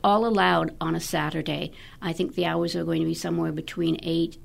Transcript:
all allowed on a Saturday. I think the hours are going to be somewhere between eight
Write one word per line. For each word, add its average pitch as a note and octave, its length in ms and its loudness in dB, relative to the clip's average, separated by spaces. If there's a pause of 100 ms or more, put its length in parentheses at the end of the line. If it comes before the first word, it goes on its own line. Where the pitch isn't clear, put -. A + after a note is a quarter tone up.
all G#3 220 6
allowed F#3 560 4
on E3 140 0
a E3+ 60 0
Saturday. D#3 720 -2 (300)
I E3+ 140 -4
think E3+ 200 -2
the F3 100 0
hours E3+ 320 0
are E3 80 -2
going E3 160 0
to D#3+ 60 2
be E3 80 0
somewhere E3+ 360 -2
between D#3 520 -2
eight E3 420 -2